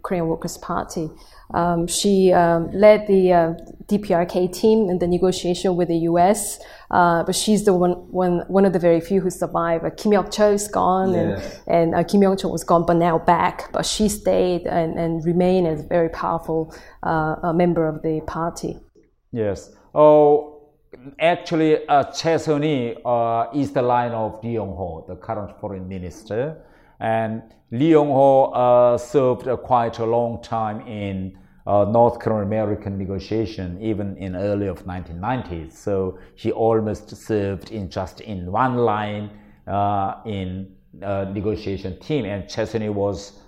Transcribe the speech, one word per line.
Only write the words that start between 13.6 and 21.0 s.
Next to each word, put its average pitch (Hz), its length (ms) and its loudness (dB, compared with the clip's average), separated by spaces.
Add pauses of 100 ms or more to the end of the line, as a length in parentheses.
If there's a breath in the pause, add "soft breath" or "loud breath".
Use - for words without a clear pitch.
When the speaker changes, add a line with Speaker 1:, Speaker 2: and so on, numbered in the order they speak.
Speaker 1:
But - 120 -2
she - 240 0
stayed 185 580 0
and, 165 300 -2
and 165 280 -2
remained 180 420 2
as 156 140 -2
a - 80 -12
very 170 220 2
powerful, 165 600 -4 (300 loud breath)
uh, 156 400 0
a 170 100 -2
member 165 360 2
of 156 140 -6
the 156 260 -2
party. 170 500 -8 (540)
Speaker 2:
Yes. 104 400 -4 (200 soft breath)
Oh, 151 760 6 (500)